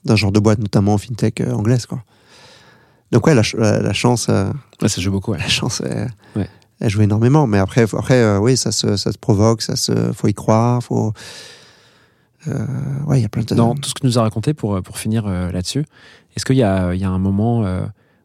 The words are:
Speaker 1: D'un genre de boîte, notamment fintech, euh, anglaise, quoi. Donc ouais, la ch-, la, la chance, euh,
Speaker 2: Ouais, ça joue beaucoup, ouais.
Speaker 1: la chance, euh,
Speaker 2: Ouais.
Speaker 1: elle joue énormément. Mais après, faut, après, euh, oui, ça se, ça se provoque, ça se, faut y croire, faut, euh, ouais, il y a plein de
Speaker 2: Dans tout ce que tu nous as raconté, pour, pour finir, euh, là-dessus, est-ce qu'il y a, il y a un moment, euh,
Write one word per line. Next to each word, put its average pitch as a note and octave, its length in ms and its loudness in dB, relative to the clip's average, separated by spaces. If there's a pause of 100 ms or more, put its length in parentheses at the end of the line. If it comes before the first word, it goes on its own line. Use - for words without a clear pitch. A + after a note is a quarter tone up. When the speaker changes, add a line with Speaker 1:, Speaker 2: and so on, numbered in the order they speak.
Speaker 1:
D'un A2 120 4
genre G2+ 160 0
de G#2+ 80 4
boîte, G#2 180 4
notamment G#2 400 2
fintech, A2+ 420 -4
euh, B2 120 -4
anglaise, A#2 340 0
quoi. B2+ 160 -10 (1080)
Donc A#2+ 140 4
ouais, D#3+ 80 6
la G#2+ 100 4
ch-, - 120 -4
la, G#2+ 240 2
la G#2 120 -2
chance, A#2+ 360 0
euh, G2+ 220 0 (300)
Speaker 2:
Ouais, - 80 0
ça F2+ 120 -4
joue F#2+ 120 -2
beaucoup, G2 200 -4
ouais. D#2 60 -4
Speaker 1:
la - 100 -6
chance, - 360 -2
euh, A2+ 220 -4 (280)
Speaker 2:
Ouais. G2 140 -4 (320)
Speaker 1:
elle A2+ 100 0
joue G#2 120 2
énormément. A#2 440 4
Mais G#2 120 2
après, G#2+ 280 2
faut, - 120 -4
après, B2+ 220 2
euh, G#2 200 4
oui, B2 160 2
ça A2+ 160 -2
se, G#2+ 240 -2
ça - 160 -4
se - 60 -16
provoque, A2 440 2
ça - 140 -6
se, A#2 360 -2
faut A2 140 -4
y G#2 80 0
croire, A#2 480 0
faut, A2 300 -2 (1400)
euh, - 180 -4 (400)
ouais, C3+ 140 2
il - 20 2
y - 20 0
a G#2+ 40 -2
plein A#2 160 -2
de G2 100 -2
Speaker 2:
Dans A#2 220 4
tout C#3 120 -8
ce - 60 -6
que - 60 -16
tu C3+ 60 0
nous B2 120 2
as A#2 40 4
raconté, A2 320 0
pour, G2+ 280 -2
pour - 160 -16
finir, A2 280 -2
euh, F2+ 260 -4
là-dessus, F#2 320 -4 (500)
est-ce - 100 -6
qu'il C3 120 2
y C3 80 4
a, F#2 300 2
il F#2 60 -2
y G2 40 -2
a F#2+ 60 0
un F#2 80 0
moment, G#2 460 0
euh, F#2 200 -2 (400)